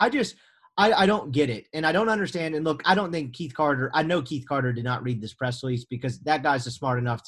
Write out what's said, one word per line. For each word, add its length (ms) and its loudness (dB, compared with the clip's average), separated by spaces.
I 100 4
just – 260 -2
I, 160 6
I 140 4
don't 260 0
get 160 2
it, 240 -8
and 140 -2
I 60 4
don't 180 2
understand. 440 -2
And 100 -2
look, 200 0
I 100 6
don't 160 2
think 220 -4
Keith 220 -10
Carter, 400 2
I 80 4
know 180 0
Keith 260 -6
Carter 260 0
did 120 -4
not 180 -2
read 200 -4
this 100 -10
press 300 -4
release 240 -4
because 340 -6
that 220 0
guy's 220 2
just 120 -10
smart 220 -2
enough 300 -2